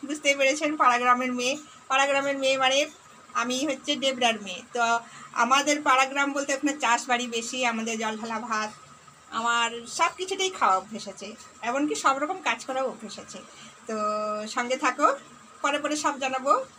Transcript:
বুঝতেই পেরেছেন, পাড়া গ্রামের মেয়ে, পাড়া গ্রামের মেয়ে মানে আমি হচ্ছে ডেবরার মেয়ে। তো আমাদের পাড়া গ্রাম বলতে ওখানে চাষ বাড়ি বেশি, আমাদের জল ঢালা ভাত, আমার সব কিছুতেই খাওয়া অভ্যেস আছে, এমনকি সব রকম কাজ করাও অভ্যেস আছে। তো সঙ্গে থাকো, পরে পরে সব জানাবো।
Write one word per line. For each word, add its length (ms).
বুঝতেই 320
পেরেছেন, 300
পাড়া 200
গ্রামের 380
মেয়ে, 140
পাড়া 200
গ্রামের 340
মেয়ে 200
মানে 160
আমি 160
হচ্ছে 220
ডেবরার 420
মেয়ে। 160
তো 80
আমাদের 340
পাড়া 240
গ্রাম 240
বলতে 220
ওখানে 160
চাষ 180
বাড়ি 140
বেশি, 220
আমাদের 300
জল 200
ঢালা 160
ভাত, 240
আমার 380
সব 220
কিছুতেই 380
খাওয়া 240
অভ্যেস 320
আছে, 140
এমনকি 340
সব 180
রকম 160
কাজ 200
করাও 240
অভ্যেস 320
আছে। 160
তো 80
সঙ্গে 300
থাকো, 220
পরে 200
পরে 120
সব 80
জানাবো। 280